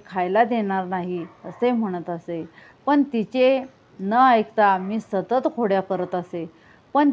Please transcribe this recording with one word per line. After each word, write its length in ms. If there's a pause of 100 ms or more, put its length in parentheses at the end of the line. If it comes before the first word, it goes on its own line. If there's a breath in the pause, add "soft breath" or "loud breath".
खायला 400
देणार 400
नाही,' 380 (200)
असे 280
म्हणत 380
असे. 340 (420 loud breath)
पण 160 (100)
तिचे 500 (360)
न 140 (120)
ऐकता 540
मी 240
सतत 440 (100)
खोड्या 260
करत 320
असे. 320 (480 soft breath)
पण 180